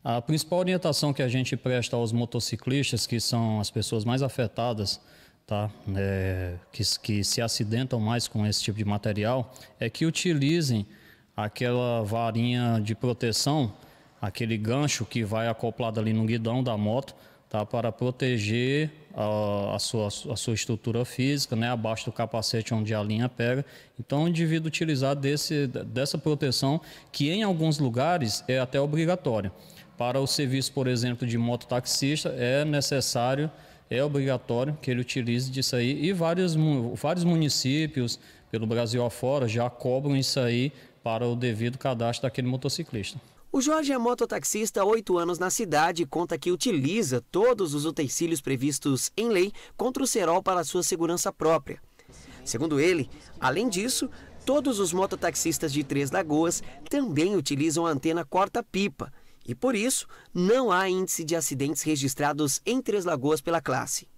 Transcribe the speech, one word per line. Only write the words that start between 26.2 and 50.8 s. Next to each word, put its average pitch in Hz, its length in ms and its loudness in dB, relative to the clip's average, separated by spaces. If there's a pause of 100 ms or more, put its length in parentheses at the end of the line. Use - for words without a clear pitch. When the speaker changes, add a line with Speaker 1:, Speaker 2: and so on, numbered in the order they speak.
Speaker 1:
que 143 200 0
em 208 100 0
alguns 160 380 2
lugares 131 680 2
é 131 120 2
até 131 200 0
obrigatória. 147 720 0 (460)
Para 123 240 0
o 139 60 0
serviço, 135 460 0
por 131 120 0
exemplo, 123 420 0
de 117 120 0
mototaxista, 123 1000 0
é 127 260 2
necessário, 139 840 0 (420)
é 123 120 2
obrigatório 135 760 0
que 131 120 -2
ele 123 100 0
utilize 123 480 0
disso 131 260 -2
aí. 139 300 0
E 196 80 2
vários 170 420 2
mu-, 143 380 2
vários 170 320 0
municípios 147 920 2 (320)
pelo 113 160 -2
Brasil 120 360 2
afora 127 440 0
já 120 200 0
cobram 135 480 0
isso 135 240 2
aí 123 320 2 (320)
para 113 240 0
o 120 80 0
devido 120 420 0
cadastro 117 500 0
daquele 127 200 -2
motociclista. 131 720 -4 (320)
Speaker 2:
O 277 80 2
Jorge 294 320 2
é 269 60 2
mototaxista 226 840 0
há 190 40 4
oito 202 320 4
anos 170 220 0
na 185 100 0
cidade 170 540 2
e - 20 2
conta 165 320 -2
que 175 140 0
utiliza 170 680 2 (120)
todos 202 420 4
os 147 100 -2
utensílios 160 560 -2
previstos 139 760 0
em 226 100 0
lei 202 240 2 (240)
contra 254 280 -2
o 247 40 0
cerol 180 360 2
para 180 200 0
sua 175 200 0